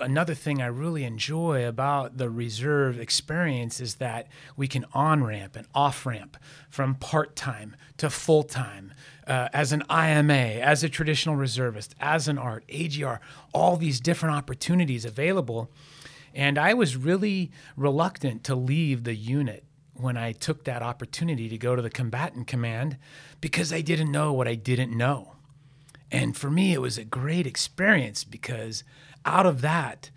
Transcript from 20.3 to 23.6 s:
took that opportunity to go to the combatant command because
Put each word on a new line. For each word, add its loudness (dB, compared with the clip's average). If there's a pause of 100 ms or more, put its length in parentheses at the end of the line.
took -6
that -4
opportunity -4
to -6
go 0
to 0
the -4
combatant -4
command -4 (420)
because -2